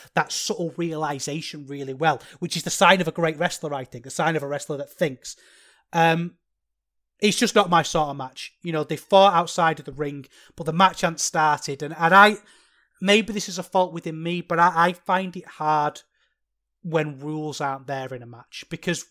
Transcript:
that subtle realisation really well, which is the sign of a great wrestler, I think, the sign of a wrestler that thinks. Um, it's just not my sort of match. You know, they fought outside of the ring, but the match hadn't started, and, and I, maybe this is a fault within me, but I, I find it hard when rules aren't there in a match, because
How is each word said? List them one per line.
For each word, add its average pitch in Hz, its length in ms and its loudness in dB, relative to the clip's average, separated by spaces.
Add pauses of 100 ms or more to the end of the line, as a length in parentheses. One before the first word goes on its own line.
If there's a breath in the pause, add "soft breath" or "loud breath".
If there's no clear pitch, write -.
(140 loud breath)
that 160 180 -2
subtle 175 440 -4
realisation 151 880 -6
really 135 280 -10
well, 139 260 0 (200 loud breath)
which 175 160 -6
is 165 60 -4
the - 80 -8
sign 185 300 6
of 165 80 -4
a 156 40 -2
great 160 260 -2
wrestler, 165 340 -4
I 135 120 -6
think, 120 200 -18
the 131 60 -18
sign 160 260 0
of 147 60 -4
a 139 60 -8
wrestler 143 300 -6
that 139 140 -12
thinks. - 440 -4 (560 soft breath)
Um, 165 400 2 (880)
it's - 180 2
just - 160 0
not 202 160 4
my 170 120 4
sort 151 280 -2
of 139 60 -10
match. - 360 -14 (100)
You 170 100 -6
know, 156 120 -2
they 151 120 -6
fought 196 380 6
outside 165 440 0
of - 80 -18
the 143 60 -14
ring, 143 340 -8 (300 loud breath)
but 165 100 -12
the 160 60 -2
match 185 280 4
hadn't 165 200 -2
started, 151 640 0
and, 151 140 -8
and 165 180 4
I, 208 220 8 (640 soft breath)
maybe 202 320 2
this 196 160 -6
is 175 100 -10
a 185 40 -6
fault 180 300 0
within 160 300 -10
me, 175 200 -4
but 170 160 -2
I, 170 160 6
I 170 180 4
find 185 440 -4
it 170 100 -16
hard 151 560 -2 (800)
when 151 380 -4
rules 151 400 -8
aren't 135 260 -6
there 135 260 -8
in 123 100 -12
a 120 40 -18
match, 120 420 -20
because - 420 -6